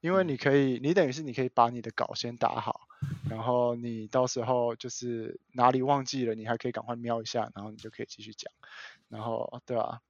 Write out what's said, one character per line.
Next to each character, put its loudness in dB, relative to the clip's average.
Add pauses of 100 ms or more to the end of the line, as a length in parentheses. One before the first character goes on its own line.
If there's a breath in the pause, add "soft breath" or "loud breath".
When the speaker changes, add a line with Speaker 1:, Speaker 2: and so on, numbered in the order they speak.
Speaker 1:
因 2
为 6
你 0
可 6
以， 4
Speaker 2:
嗯。 -4
Speaker 1:
你 2
等 6
于 0
是 -6
你 -6
可 0
以 0
把 6
你 -4
的 -6
稿 -2
先 -6
打 2
好， -6 (400 loud breath)
然 -6
后 2
你 -6
到 2
时 -2
候 0
就 -12
是 -8 (140)
哪 6
里 4
忘 2
记 -2
了， 0
你 -8
还 0
可 -4
以 -2
赶 -4
快 -6
瞄 -2
一 -10
下， -4
然 -10
后 -10
你 -16
就 -14
可 -10
以 -6
继 -16
续 -16
讲。 -14 (600 loud breath)
然 -12
后， -4
对 -2
啊。 -2